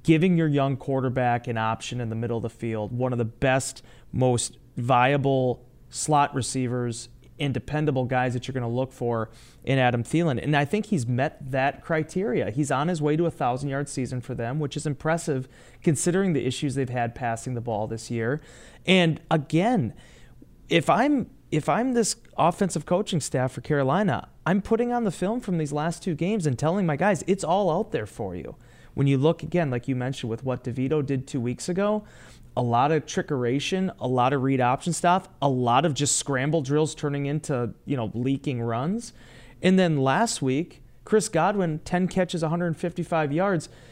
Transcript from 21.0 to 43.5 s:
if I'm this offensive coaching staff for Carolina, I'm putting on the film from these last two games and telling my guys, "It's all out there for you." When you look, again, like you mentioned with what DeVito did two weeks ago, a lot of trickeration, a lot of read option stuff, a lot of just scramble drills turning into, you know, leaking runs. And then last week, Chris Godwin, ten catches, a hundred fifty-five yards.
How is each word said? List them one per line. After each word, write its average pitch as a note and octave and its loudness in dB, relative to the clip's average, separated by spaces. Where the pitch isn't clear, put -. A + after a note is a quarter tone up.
if D3+ 0
I'm A3+ 0
this A#3 0
offensive E3+ 0
coaching F3+ 0
staff C3 -2
for - -10
Carolina, C#3+ 0
I'm F3+ 2
putting A#3 0
on A#3+ 0
the G3 0
film G#3+ -4
from F3+ -2
these D3+ -4
last D#3 -4
two E3+ -2
games F#3+ -2
and C3+ 0
telling F3 0
my D3+ 2
guys, F3 2
"It's F#3+ 0
all F3+ 2
out F#3+ -2
there A2+ -4
for G2 -8
you." D2+ -10
When C#3 2
you C#3 4
look, D#3 2
again, D#3 0
like B2 -4
you C3+ 0
mentioned B2+ -4
with A2+ -4
what B2+ -4
DeVito C3 0
did C3 -2
two C#3 -4
weeks A#2+ -4
ago, G#3 0
a B2 2
lot A#2+ 4
of D3+ 2
trickeration, C#3+ -2
a B2+ -2
lot B2+ 4
of C#3 2
read C3+ 2
option B2+ 0
stuff, F3+ 2
a C#3+ 2
lot B2 4
of D#3+ 0
just C#3 0
scramble C#3+ 0
drills D3 2
turning C#3+ -4
into, C#3 -2
you C#3+ -2
know, A2+ -2
leaking C3 -2
runs. B2+ -4
And F#3 6
then E3 4
last D3 2
week, C#3 -2
Chris G#3 2
Godwin, F3 0
ten F#3 0
catches, F3+ -2
a D#3+ 0
hundred E3+ -2
fifty-five D#3+ -2
yards. F3 0